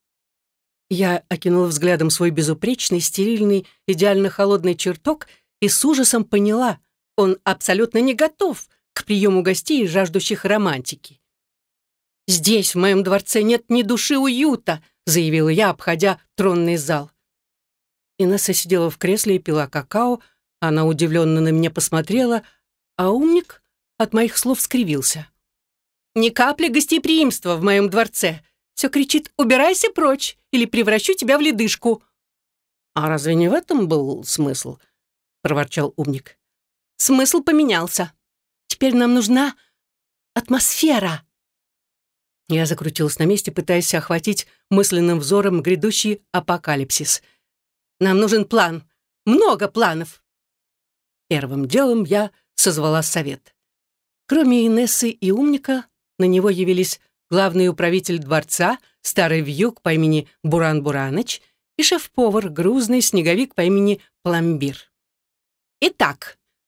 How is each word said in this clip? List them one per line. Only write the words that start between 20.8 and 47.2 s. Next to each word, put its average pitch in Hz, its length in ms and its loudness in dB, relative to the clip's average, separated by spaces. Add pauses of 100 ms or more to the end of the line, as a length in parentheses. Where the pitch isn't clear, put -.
удивленно 160 540 0
на 160 80 2
меня 160 240 0
посмотрела, 208 720 -2 (520)
а 185 140 0
умник 320 540 0 (340)
от 220 140 -2
моих 226 260 0
слов 254 220 -2
скривился. 156 680 -2 (880)
«Ни 226 140 2
капли 285 400 0
гостеприимства 285 880 0
в 165 80 -4
моем 202 260 2
дворце! 190 540 -2 (300)
Все 269 160 -4
кричит: 285 460 0
'Убирайся 285 540 2
прочь, 277 480 -2 (140)
или 240 140 2
превращу 220 480 0
тебя 269 220 2
в 294 40 2
ледышку.'» 233 600 0 (960)
«А 151 140 -2
разве 156 260 -2
не 170 140 4
в 196 40 0
этом 285 360 0
был 143 340 -2
смысл?», 131 560 -4 (640)
проворчал 147 540 -2
умник. 135 420 -6 (580)
«Смысл 269 460 2
поменялся. 196 720 0 (560)
Теперь 262 260 0
нам 247 200 4
нужна 254 420 2 (800)
атмосфера». 240 880 0 (1300)
Я 160 160 0
закрутилась 156 540 -4
на 156 60 2
месте, 202 260 0
пытаясь - 420 -2
охватить 170 540 -4 (220)
мысленным 175 500 2
взором 180 420 0
грядущий 196 580 -2 (120)
апокалипсис. 151 920 -4 (760)